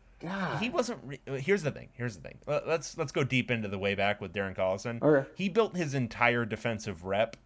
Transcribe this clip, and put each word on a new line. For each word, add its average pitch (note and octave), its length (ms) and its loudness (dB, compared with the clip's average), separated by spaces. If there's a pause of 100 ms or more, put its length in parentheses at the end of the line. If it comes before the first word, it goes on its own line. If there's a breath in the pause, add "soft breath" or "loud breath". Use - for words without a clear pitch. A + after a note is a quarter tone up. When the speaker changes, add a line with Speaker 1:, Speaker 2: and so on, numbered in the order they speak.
(200)
Speaker 1:
God. F#3 420 -4
Speaker 2:
He A#3+ 80 0
wasn't A#3+ 340 -2
re-, C3+ 380 -6
here's F#3 220 2
the C#3 80 0
thing. - 220 -10
Here's A#2+ 220 -4
the D#2+ 60 -16
thing. - 160 -14 (100)
Let, D3 200 0
let's, D#3+ 300 -2
let's D3+ 140 -4
go D#3 120 2
deep B2+ 280 2
into A2 160 0
the G2 120 -4
way G2 160 2
back G2 260 2
with F#2+ 100 -6
Darren F#2+ 240 -2
Collison. G2 460 -2
Speaker 1:
Okay. C#3 340 6
Speaker 2:
He F#3+ 140 0
built G#3+ 260 2
his D#3 180 -2
entire A#2+ 520 2
defensive G#2 580 -4
rep G2 320 2 (100)